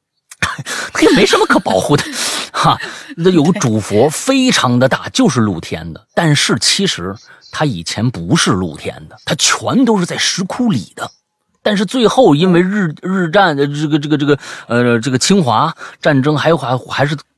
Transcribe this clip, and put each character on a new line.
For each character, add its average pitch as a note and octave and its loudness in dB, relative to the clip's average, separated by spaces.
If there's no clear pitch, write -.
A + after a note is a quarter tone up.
<laughs> - -10
它 - -6
也 D#4+ 6
没 - 4
什 G4+ 4
么 G#4 2
可 - 2
保 - 0
护 D3 2
的， - -2
<laughs> - -8
哈。 - 0
那 E3+ 2
有 E3 4
个 F3 2
主 A2 0
佛 G#2+ 2
非 C4 0
常 B2 2
的 C3 4
大， - -4
就 A#3+ 2
是 B2 0
露 G2 0
天 E2 -10
的， - -20
但 D#3 2
是 D#3 0
其 - 0
实 F#2+ -6
它 - -4
以 F#2+ -2
前 A#2 -4
不 F2 -2
是 E3+ 0
露 F2+ -2
天 - -14
的， - -20
它 E3+ -6
全 G#3+ 0
都 A3 4
是 F3 0
在 - -6
石 - -4
窟 A#3+ -2
里 B2+ -2
的。 - -10
但 G#3 0
是 G3+ 0
最 A#3 0
后 F#3+ 6
因 F3+ 4
为 E3+ 6
日， F#3 -2
日 F#3 -2
战 F3 2
的 C#3 0
这 D3 -2
个、 D3+ 2
这 D3 -6
个、 D3+ 0
这 C#3+ -2
个， C#3+ 2
呃， A#2+ 2
这 B2+ -4
个 B2+ 2
侵 G3 2
华 B2+ 0
战 C#3 2
争 D3+ 2
还 C#3+ 0
有， E3 4
还， B2+ -4
还 - -2
是 D3 -2